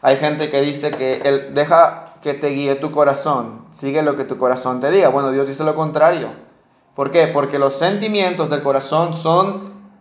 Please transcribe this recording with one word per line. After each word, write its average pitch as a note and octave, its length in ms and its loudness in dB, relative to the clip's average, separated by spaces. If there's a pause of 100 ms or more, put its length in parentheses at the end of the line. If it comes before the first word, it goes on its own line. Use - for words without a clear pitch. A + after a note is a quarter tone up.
Hay C3+ 160 4
gente D3+ 340 -2
que C#3 100 2
dice C#3+ 300 -2
que C3 320 -2
el, C#3 320 0
"deja D#3+ 500 4 (160)
que C#3+ 140 -4
te D3 140 -4
guíe C#3 260 0
tu D3 160 -6
corazón, C#3 800 0
sigue C#3 320 -4
lo D3 120 0
que C3+ 80 -6
tu C3 140 -8
corazón B2+ 420 -2
te C3+ 120 0
diga". E3 180 6
Bueno, C3+ 220 0
Dios C#3 160 0
dice C#3 160 -6
lo D#3 100 0
contrario. D3+ 560 2 (640)
¿Por C#3 160 -2
qué? D#3+ 160 4
Porque C#3+ 320 -2
los C#3 160 2
sentimientos F#3+ 760 -2
del C#3+ 100 -2
corazón D3+ 540 -2
son F#3 580 0 (280)